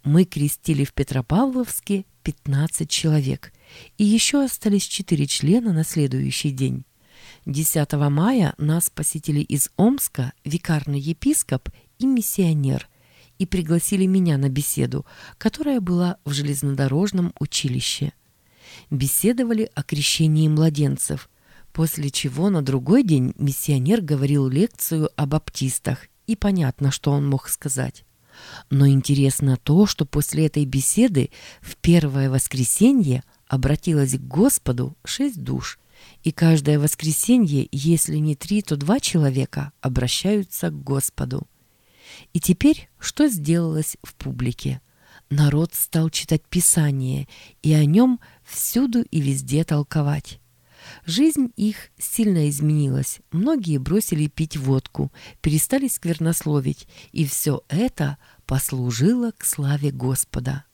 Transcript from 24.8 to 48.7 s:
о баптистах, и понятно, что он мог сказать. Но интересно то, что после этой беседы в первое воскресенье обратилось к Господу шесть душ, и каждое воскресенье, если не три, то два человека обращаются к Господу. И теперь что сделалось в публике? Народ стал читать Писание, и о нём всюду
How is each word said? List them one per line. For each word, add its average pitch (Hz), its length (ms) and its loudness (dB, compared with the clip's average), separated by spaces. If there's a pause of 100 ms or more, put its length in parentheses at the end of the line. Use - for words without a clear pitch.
о 147 100 -2
баптистах, - 800 -4 (200)
и 226 100 -2
понятно, 156 540 0
что - 200 -2
он 143 180 0
мог 135 200 -2
сказать. - 560 -6 (680)
Но 139 180 6
интересно 135 680 2
то, 175 260 4
что 160 220 -2
после 151 400 -2
этой 147 180 0
беседы 135 680 2 (300)
в - 160 -16
первое 139 540 2
воскресенье 131 920 2 (240)
обратилось 139 680 0
к 131 80 -6
Господу 131 840 0
шесть 247 380 -4
душ, 127 360 -6 (440)
и 160 100 0
каждое 151 460 4
воскресенье, 156 920 2
если 156 460 0
не 151 180 0
три, 208 280 -2
то 151 140 -2
два 160 220 0
человека 143 760 0 (100)
обращаются 165 880 -2
к 143 120 -10
Господу. 135 640 -4 (840)
И 165 80 -2
теперь - 480 2 (100)
что - 300 0
сделалось 160 760 -2
в - 120 -20
публике? - 640 -6 (480)
Народ 147 460 2
стал 160 340 -2
читать - 400 -2
Писание, 139 800 0 (340)
и 156 120 4
о 151 100 6
нём 233 360 4 (220)
всюду 240 600 -2